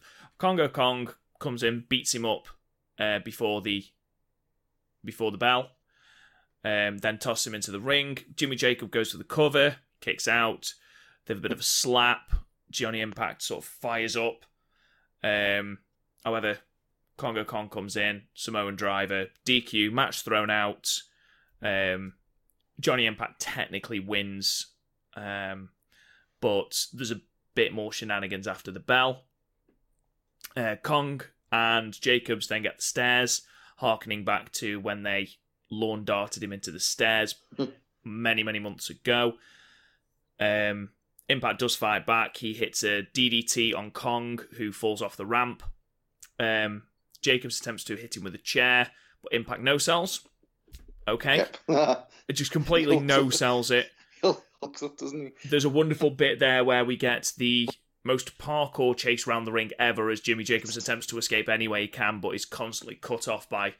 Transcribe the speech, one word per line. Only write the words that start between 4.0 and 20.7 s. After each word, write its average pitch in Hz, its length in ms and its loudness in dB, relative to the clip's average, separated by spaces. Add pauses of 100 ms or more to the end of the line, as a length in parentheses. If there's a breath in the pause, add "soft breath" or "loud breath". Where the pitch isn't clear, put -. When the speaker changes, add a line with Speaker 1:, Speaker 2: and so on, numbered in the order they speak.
Speaker 1:
before 110 280 -2
the 101 60 -8
bell. 123 340 2 (920 soft breath)
Um, 104 360 0
then 110 180 -2
tosses 117 300 -2
him 110 80 -8
into 104 160 -6
the 101 100 -6
ring. 139 360 0 (180)
Jimmy 135 200 -2
Jacob 123 360 0
goes 113 200 0
for 110 60 -12
the - 80 -12
cover, 143 520 2 (240)
kicks - 260 -4
out. 113 460 0 (520 soft breath)
They 110 80 -4
have 101 60 -4
a - 20 -10
bit - 100 -4
of - 80 -4
a - 40 -6
slap. 123 680 2 (400)
Johnny 113 300 -4
Impact 110 400 -6
sort - 220 -6
of - 60 -16
fires 117 460 -4
up. 113 300 -2 (760)
Um, 101 580 0 (440)
however, 110 360 -2 (580)
Congo 113 260 -4
Kong 107 240 -6
comes 101 300 -8
in, 104 260 0 (100)
Samoan 101 440 -4
driver, 98 480 0 (180)
D 123 180 6
Q, 107 300 0
match 131 300 0
thrown 107 280 0
out. 104 520 -2 (600 soft breath)